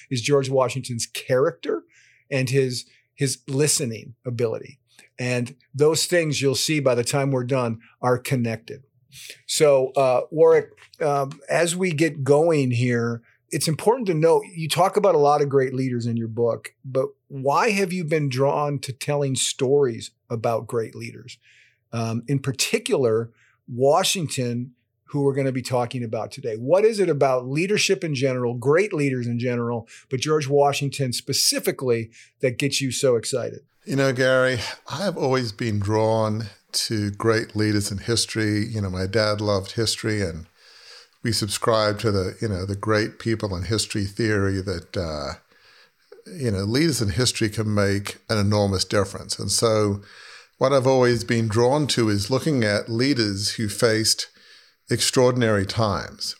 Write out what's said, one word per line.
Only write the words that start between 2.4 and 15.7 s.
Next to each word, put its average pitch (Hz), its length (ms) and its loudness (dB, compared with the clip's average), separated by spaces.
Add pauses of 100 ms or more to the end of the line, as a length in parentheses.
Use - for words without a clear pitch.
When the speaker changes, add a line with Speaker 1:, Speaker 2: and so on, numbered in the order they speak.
Speaker 1:
his, 127 360 0 (300)
his 135 240 -4 (100)
listening 135 640 -2 (120)
ability. 117 540 -6 (380)
And 123 380 -2 (180)
those 151 320 2
things 156 360 0
you'll 131 140 2
see 156 240 0
by 131 160 2
the 120 80 2
time 139 280 0
we're 127 120 0
done 120 360 -2 (200)
are 123 180 2
connected. 117 640 -4 (640)
So, 135 480 4
uh, 131 260 4 (100)
Warwick, 160 380 6 (320)
um, 143 380 -2 (100)
as 160 260 2
we 185 160 0
get 156 320 0
going 143 480 4
here, 120 500 0 (300)
it's 160 160 -2
important 220 400 0
to 180 60 2
note, 156 300 4 (100)
you 160 160 -6
talk 180 260 2
about 190 200 4
a 151 40 4
lot 143 220 4
of 143 80 0
great 131 240 2